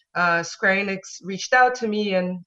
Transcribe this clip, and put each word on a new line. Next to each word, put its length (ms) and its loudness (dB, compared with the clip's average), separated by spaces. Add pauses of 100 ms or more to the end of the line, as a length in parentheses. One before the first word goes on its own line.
(140)
uh, 300 2
Square 420 0
Enix 140 -4 (240)
reached 280 -8
out 240 6
to 120 -4
me 260 -2
and, 340 -2